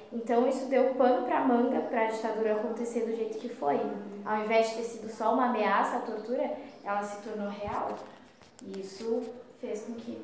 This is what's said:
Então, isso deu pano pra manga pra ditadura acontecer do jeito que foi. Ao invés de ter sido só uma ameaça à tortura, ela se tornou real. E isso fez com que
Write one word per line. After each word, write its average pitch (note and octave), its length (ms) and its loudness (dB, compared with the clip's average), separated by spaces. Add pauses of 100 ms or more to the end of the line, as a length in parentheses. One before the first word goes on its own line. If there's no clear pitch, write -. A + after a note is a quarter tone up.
(120)
Então, A#3+ 360 2
isso - 200 0
deu B3+ 280 4
pano B3 300 6
pra D#4 160 2
manga B3 400 4
pra A3+ 240 0
ditadura A3 500 0
acontecer A3+ 500 -2
do A3+ 100 0
jeito A3 240 -2
que B3 100 -6
foi. - 280 0 (480)
Ao G#3+ 180 0
invés A3+ 260 4
de - 80 -4
ter A#3 60 -4
sido A3 260 -8
só A3+ 240 2
uma B3+ 160 4
ameaça G#3+ 480 2
à - 20 -4
tortura, A#3 520 -2 (320)
ela G3+ 200 -2
se - 180 -6
tornou G#3 280 -6
real. G3+ 400 -4 (760)
E G3 180 -10
isso A3+ 400 -4 (380)
fez G#3+ 240 -6
com A#3+ 120 -8
que A#3 280 -10